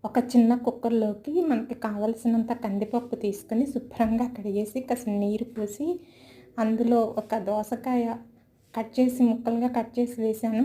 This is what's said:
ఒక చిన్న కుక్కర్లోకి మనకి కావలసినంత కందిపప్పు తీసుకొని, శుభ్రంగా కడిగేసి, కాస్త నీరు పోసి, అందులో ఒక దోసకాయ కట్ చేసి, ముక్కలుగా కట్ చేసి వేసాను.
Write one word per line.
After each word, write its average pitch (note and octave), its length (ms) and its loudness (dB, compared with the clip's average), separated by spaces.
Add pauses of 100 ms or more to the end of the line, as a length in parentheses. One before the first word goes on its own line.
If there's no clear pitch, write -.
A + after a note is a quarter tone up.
ఒక A3+ 160 -2
చిన్న A#3+ 360 6
కుక్కర్లోకి A#3 840 0
మనకి A#3+ 340 0
కావలసినంత A3+ 800 0
కందిపప్పు A3 600 -2
తీసుకొని, A3 500 -2
శుభ్రంగా A#3 640 0
కడిగేసి, G#3 520 -4
కాస్త A#3+ 300 -4
నీరు G#3 340 0
పోసి, A3 440 -6 (720)
అందులో A3+ 420 4 (160)
ఒక G#3+ 200 -4
దోసకాయ A3+ 680 -2 (680)
కట్ A3 260 -4
చేసి, B3+ 240 4
ముక్కలుగా A#3 440 2
కట్ B3 320 -2
చేసి A#3+ 220 -2
వేసాను. A3 440 0